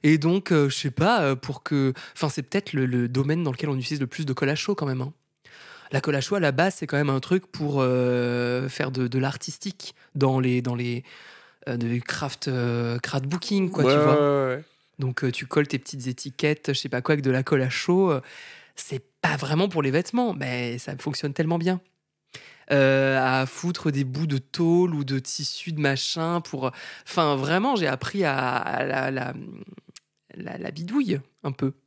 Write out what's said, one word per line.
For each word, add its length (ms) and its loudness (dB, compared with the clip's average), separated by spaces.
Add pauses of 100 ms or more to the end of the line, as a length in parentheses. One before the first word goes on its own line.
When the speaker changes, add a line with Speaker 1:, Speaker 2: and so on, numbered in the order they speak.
Speaker 1:
Et 140 8
donc, 340 2
euh, 180 6
je 60 -2
sais 160 -4
pas, 320 4
euh, 120 2
pour 280 -10
que, 300 2 (200)
enfin, 160 0
c'est 140 -4
peut-être 300 -4
le, 120 2
le 220 2
domaine 360 0
dans 80 0
lequel 180 -4
on 80 0
utilise 220 -4
le 80 0
plus 180 -8
de 80 -2
colle 160 0
à 60 2
chaud, 200 -2
quand 100 -4
même, 160 -2
hein. 120 -6 (800)
La 100 0
colle 140 0
à 60 0
chaud, 140 -2
à 40 0
la 120 4
base, 240 2
c'est 120 -6
quand 100 -2
même 140 2
un 80 2
truc 280 0
pour, 300 -4
euh, 920 2
faire 220 -2
de, 180 -2
de 120 0
l'artistique 760 -6 (220)
dans 240 4
les, 240 2
dans 100 -2
les, 300 -4 (640)
euh, 100 -4
de 220 0
craft, 480 -6
euh, 500 0
craft 280 -4
booking, 440 0
quoi, 140 2
Speaker 2:
Ouais, 100 6
Speaker 1:
tu 60 6
vois. 140 6
Speaker 2:
ouais, 60 6
ouais, 360 2
ouais. 80 -10 (340)
Speaker 1:
Donc, 260 -2
euh, 80 2
tu 140 -6
colles 220 2
tes 100 -4
petites 300 -8
étiquettes, 640 -2
je 100 0
sais 100 -8
pas 120 -2
quoi, 120 2
avec 100 2
de 60 4
la 140 2
colle 180 2
à 80 0
chaud. 420 2
Euh, 100 0 (540)
c'est 280 -6 (180)
pas 160 2
vraiment 320 0
pour 140 0
les 80 2
vêtements, 420 0
mais 460 -4
ça 180 -8
fonctionne 360 -6
tellement 260 0
bien. 200 0 (920)
Euh, 480 4
à 260 2
foutre 460 -2
des 140 0
bouts 200 -2
de 140 0
tôle 560 2
ou 80 -2
de 160 -2
tissu 540 -6
de 60 -4
machin 600 0
pour, 300 -4 (340)
enfin, 300 2
vraiment, 400 2
j'ai 120 0
appris 360 -2
à, 320 0
à 280 -2
la, 280 -2
la, 220 -4 (1000)
la, 220 -12
la 140 -8
bidouille 480 -2 (240)
un 80 -4
peu. 220 -2 (140)